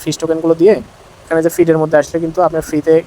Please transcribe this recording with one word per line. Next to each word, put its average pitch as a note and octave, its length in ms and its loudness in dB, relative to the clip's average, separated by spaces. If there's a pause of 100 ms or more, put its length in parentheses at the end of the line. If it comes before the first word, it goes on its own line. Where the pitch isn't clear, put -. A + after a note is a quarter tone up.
ফিস D#3 160 -4
টোকেনগুলো D#3+ 400 -2
দিয়ে G3 140 4 (500)
এখানে E3 220 -2
যে E3 100 0
ফিডের E3 260 2
মধ্যে D#3 180 0
আসলে C#3+ 240 -4
কিন্তু D#3+ 140 -6 (100)
আপনার D#3+ 200 -4
ফ্রিতে D#3+ 260 0 (120)